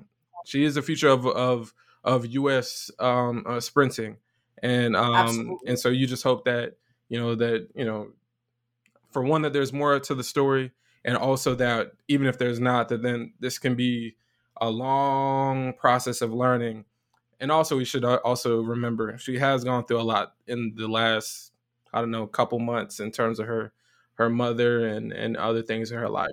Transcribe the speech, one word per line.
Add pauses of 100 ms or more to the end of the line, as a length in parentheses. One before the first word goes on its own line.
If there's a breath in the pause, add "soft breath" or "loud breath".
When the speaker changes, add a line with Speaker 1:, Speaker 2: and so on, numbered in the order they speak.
(460)
Speaker 1:
she
is
the
future
of,
of, (280 soft breath)
of
U
S,
um,
uh,
sprinting, (460)
and,
um,
Speaker 2:
Absolutely.
Speaker 1:
and
so
you
just
hope
that, (340)
you
know,
that,
you
know, (1000)
for
one,
that
there's
more
to
the
story, (320)
and
also
that (160)
even
if
there's
not,
that
then
this
can
be (460)
a
long
process
of
learning. (560)
And
also,
we
should,
uh,
also
remember
she
has
gone
through
a
lot (120)
in
the
last, (420)
I
don't
know,
couple
months
in
terms
of
her, (420)
her
mother
and,
and
other
things
in
her
life.